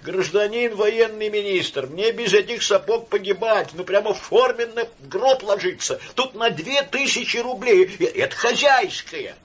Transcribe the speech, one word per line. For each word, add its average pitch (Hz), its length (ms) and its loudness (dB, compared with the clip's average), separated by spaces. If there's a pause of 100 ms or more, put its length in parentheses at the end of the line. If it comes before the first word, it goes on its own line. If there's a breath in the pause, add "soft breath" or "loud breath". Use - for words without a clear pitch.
Гражданин 208 720 0
военный 214 540 2
министр, 196 580 -2
мне 185 240 -2
без 220 220 -2
этих 208 300 2
сапог 220 460 0
погибать, 196 640 0
ну, 170 100 -12
прямо 208 300 0
в 175 60 -4
форменный 233 680 0 (140)
гроб 208 440 0
ложиться. 196 560 -2 (160 loud breath)
Тут 262 200 -2
на 226 140 2
две 254 340 -2
тысячи 254 540 -2
рублей. 233 520 4 (100)
Э, 165 60 2
это - 300 -2
хозяйское. 247 1080 0